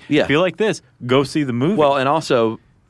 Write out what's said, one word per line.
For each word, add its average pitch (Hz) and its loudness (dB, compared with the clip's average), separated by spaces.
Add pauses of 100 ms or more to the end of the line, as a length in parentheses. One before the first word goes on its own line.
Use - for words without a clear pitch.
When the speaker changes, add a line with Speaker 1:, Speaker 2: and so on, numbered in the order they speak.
Speaker 1:
Yeah. 143 2
Speaker 2:
"If 87 -2
you 143 2
like 180 0
this, 214 -4 (240)
go 131 2
see 151 -4
the 131 -4
movie." 139 -2
Speaker 1:
Well, 143 2
and 131 0
also, 127 0 (280)